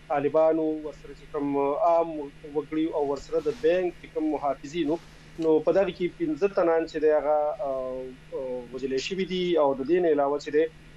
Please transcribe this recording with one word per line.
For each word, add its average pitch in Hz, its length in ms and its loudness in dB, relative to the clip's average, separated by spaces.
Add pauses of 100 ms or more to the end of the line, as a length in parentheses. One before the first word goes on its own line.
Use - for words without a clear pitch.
طالبانو 156 540 2
ورسره 156 520 -6
چې - 180 -18
کوم 143 260 -2
عام 165 600 2 (360)
وګړي 156 400 -2
او 147 140 0
ورسره 143 320 -4
د 151 80 -2 (120)
بینک 175 420 2
چې - 120 -16
کوم 156 160 -2
محافظینو، 143 640 -2 (440)
نو 160 180 4
په 165 140 2
دغه 185 180 2
کې 175 180 -2 (120)
پنځه 156 340 0
تنان 165 320 2
چې 160 120 -8
دی، 151 120 4
هغه، 151 280 4 (220)
آ، 143 100 -4 (640)
آ، 156 40 -6 (340)
وژلې 131 240 -2
شوي 185 280 -2
دي 180 320 0
او 143 180 4
د 131 80 -4
دې 135 100 -2
نه 180 160 4
علاوه 143 300 2
چې 143 120 -10
دی، 151 140 4 (320)